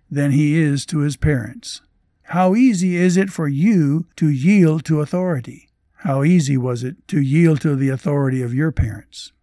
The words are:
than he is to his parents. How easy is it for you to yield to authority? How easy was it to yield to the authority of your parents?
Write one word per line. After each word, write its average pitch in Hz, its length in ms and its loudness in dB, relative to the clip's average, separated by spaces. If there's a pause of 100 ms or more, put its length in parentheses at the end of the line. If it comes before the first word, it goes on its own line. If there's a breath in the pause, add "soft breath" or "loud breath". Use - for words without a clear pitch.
than 143 220 -2
he 147 280 2
is 143 260 0
to 156 140 -4
his 143 180 -2
parents. 120 640 -4 (440)
How 185 280 0
easy 202 420 2
is 175 220 2
it 196 140 0
for 160 160 -4
you 156 580 2 (120)
to 160 120 0
yield 156 560 2
to 151 160 -2
authority? 151 680 -6 (280)
How 139 280 -2
easy 147 340 2
was 123 260 -4
it 127 240 -12
to - 120 -2
yield 151 420 2
to 151 140 0
the 135 140 -2
authority 131 540 -2
of 120 100 -6
your 151 180 -2
parents? - 720 -6